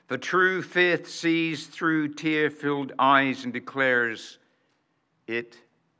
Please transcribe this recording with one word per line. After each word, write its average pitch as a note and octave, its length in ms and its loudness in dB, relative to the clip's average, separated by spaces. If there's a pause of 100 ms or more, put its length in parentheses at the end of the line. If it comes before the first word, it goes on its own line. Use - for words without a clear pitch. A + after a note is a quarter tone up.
For C3 100 -4
true F#3 440 2
faith F3+ 460 2
sees E3 600 -2
through D#3 480 -2
tear-filled D3 840 -2
eyes C3+ 460 4
and B2 80 -8
declares, B2 840 -2 (880)
"It A#2 360 -8 (360)